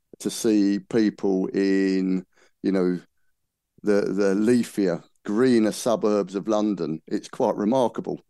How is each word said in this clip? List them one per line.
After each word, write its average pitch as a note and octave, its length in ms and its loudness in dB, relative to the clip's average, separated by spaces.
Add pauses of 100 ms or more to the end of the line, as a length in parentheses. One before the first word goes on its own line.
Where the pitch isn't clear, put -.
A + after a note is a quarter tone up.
(180)
to G2+ 120 -6
see G2+ 480 2
people G2 680 0
in, F#2+ 800 0 (360)
you G2 100 0
know, F2+ 280 0 (840)
the, G2+ 200 2
the G2 320 0
leafier, G#2+ 680 0 (220)
greener A2 480 2
suburbs G#2 600 -2
of G2 140 -4
London. F#2+ 580 -2
It's A2 220 -6
quite A2+ 280 -2
remarkable, A2 720 -2